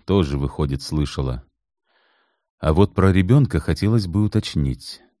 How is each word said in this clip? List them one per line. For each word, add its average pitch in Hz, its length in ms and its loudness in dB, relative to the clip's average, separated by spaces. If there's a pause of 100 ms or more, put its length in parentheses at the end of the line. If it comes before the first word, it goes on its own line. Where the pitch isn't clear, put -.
тоже, 78 340 0
выходит, 69 440 -4
слышала. 67 640 -4 (1160)
А 76 120 2
вот 95 220 2
про 95 180 4
ребёнка 95 460 2
хотелось 101 480 0
бы 95 160 -2
уточнить. 78 800 -4 (200)